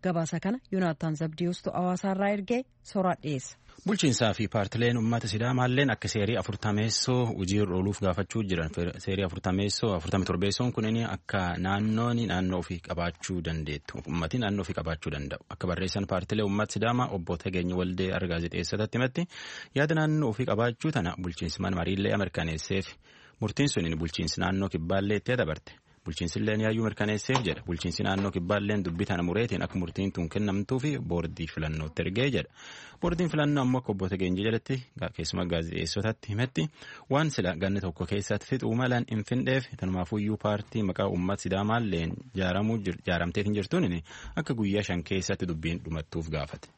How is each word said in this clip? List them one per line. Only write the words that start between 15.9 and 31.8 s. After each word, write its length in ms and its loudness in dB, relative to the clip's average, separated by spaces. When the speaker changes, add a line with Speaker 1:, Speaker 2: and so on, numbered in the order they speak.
Speaker 2:
paartilee 360 0
uummata 300 0
Sidaamaa 380 2
obbo 260 -2
Tegeenya 380 0
Waldee 380 0
Argaa 260 0
Gaazexeessatti 580 -2
himatti 300 0
yaada 200 4
naannoo 340 4
ofii 160 0
qabaachuu 460 2
tana 300 0
bulchiinsi 400 -4
mana 140 0
mariillee 420 2
mirkaneesseef. 760 -2
Murtiin 300 2
suniin 300 0
bulchiinsi 420 -2
naannoo 280 2
Kibbaallee 480 0
itti 200 0
dabarte. 340 -2
Bulchiinsilleen 560 0
yaayyuu 240 2
mirkaneesseef 600 2
jedha. 200 -2
Bulchiinsi 380 -2
naannoo 280 2
Kibbaalleen 540 0
dubbii 200 0
tana 180 0
mureetiin 400 0
akka 160 -2
murtiin 320 -2
tun 180 -2
kennamtuu 500 0
fi 200 -2
boordii 480 -2
filannootti 540 -4